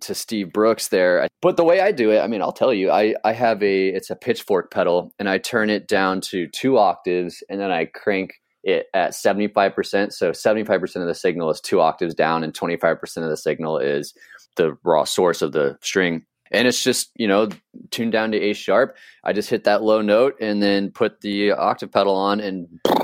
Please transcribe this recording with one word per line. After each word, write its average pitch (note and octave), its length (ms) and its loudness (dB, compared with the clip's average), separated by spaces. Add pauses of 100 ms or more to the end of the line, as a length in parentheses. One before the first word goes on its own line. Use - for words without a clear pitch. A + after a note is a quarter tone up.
to - 140 -10
Steve G2+ 380 -6
Brooks A2 360 2
there. F2+ 400 2 (120)
But - 160 2
the E3+ 80 4
way F3 160 4
I G3 120 2
do A#2+ 180 2
it, G#2+ 100 4
I - 60 0
mean, G#2+ 160 -4
I'll D#2+ 100 -2
tell B2+ 220 2
you, F#2+ 160 2
I, G#2+ 240 2 (100)
I A2 80 2
have A2+ 300 0
a, F#2+ 260 2
it's F#2+ 220 -6
a F2 60 -8
pitchfork - 540 -2
pedal, F2 480 0
and G2+ 100 -4
I F#2+ 100 2
turn G#2+ 320 0
it G#2 180 -2
down F#2+ 340 0
to F2+ 260 -6
two C3 300 0
octaves, F2+ 720 0
and G2 100 -6
then G2 100 -2
I E2+ 160 0
crank F#2+ 480 -4 (280)
it F2+ 320 0
at E2+ 200 0
seventy-five G2+ 600 0
percent. G2+ 400 -2
So E2+ 180 0
seventy-five G#2+ 480 0
percent F2+ 220 -6
of E2+ 40 -4
the E2 80 -2
signal E2+ 360 -2
is D2+ 100 -4
two F#2+ 220 0
octaves E2 320 0
down, E2 300 0
and D#2+ 100 -8
twenty-five E2+ 440 -2
percent - 260 -10
of D#2+ 60 -4
the D#2 60 -4
signal D#2 420 -4
is C#2+ 360 -4 (420)
the D#2+ 280 0
raw D#2+ 200 4
source F2+ 380 0
of D2+ 100 -2
the C#2+ 300 -2
string. F2 420 -2 (260)
And A2+ 180 2
it's A#2+ 140 -2
just, - 340 -2
you A#2 100 -2
know, G#2 220 2 (420)
tuned A2+ 220 -4
down A2 200 0
to G#2+ 80 0
A G#2 140 0
sharp. A2 420 0 (280)
I - 80 0
just G2+ 180 -4
hit A2 140 -2
that G#2 180 2
low G#2+ 180 2
note A2 400 2
and G#2 220 -2
then G2+ 300 0
put - 280 -4
the G2+ 320 0
octave G2 380 -2
pedal G2 240 2
on G2 240 0
and, F#2+ 300 -8 (360)